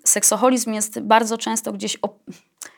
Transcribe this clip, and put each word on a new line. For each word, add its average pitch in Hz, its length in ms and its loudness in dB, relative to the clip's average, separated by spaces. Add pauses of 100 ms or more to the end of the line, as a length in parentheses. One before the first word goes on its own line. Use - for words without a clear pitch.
seksoholizm 226 680 2
jest 214 260 -6
bardzo 220 380 2
często 226 360 -4
gdzieś 202 240 -6
op-, - 360 -8 (440)